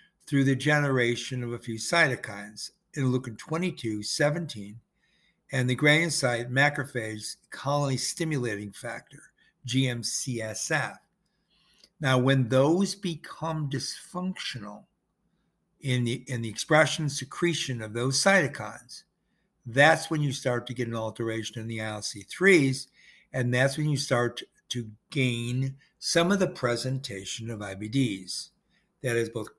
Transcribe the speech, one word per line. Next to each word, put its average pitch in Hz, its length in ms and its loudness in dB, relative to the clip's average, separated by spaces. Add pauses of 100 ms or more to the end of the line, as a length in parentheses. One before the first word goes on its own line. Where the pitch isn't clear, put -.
(260)
through 139 200 4
the 135 100 4
generation 127 880 2
of 120 80 -6
a 120 80 -8
few 113 160 -8
cytokines, 110 960 -2 (240)
interleukin 127 420 0
twenty-two, 156 640 -4
seventeen, 143 760 -2 (720)
and 127 180 0
the 127 60 2
granulocyte 143 720 2
macrophage 127 840 -2 (140)
colony 139 480 -2
stimulating 120 720 -2
factor, - 520 -12 (420)
G 127 240 2
M 120 120 -6
C 117 400 -4
S 110 300 -6
F. 123 280 -2 (1000)
Now, 131 200 4
when 131 280 4
those 151 480 4
become 156 760 -6
dysfunctional 147 1120 -6 (960)
in 127 240 2
the, 120 220 -2
in 123 140 -4
the 113 80 -6
expression 151 600 4
secretion 143 720 -4
of 107 100 -8
those 123 320 0
cytokines, 139 800 0 (640)
that's 151 440 6
when 156 100 0
you 143 100 2
start 120 360 -2
to 120 80 -6
get 120 120 -2
an 117 80 -6
alteration 113 640 -4
in 113 80 -8
the 113 140 -6
I 110 40 -4
L 107 180 -6
C - 180 -10
threes, 156 640 4 (460)
and 123 180 0
that's 135 260 2
when 151 120 0
you 143 80 2
start 120 460 0 (260)
to 113 220 -6 (180)
gain 127 680 -2 (200)
some 175 340 2
of 202 60 4
the 190 80 4
presentation 120 1040 -4
of 107 140 -8
I 98 100 -8
B 101 140 -8
Ds. 107 640 -2 (500)
That 117 140 -2
is 117 140 0
both 110 180 -8 (120)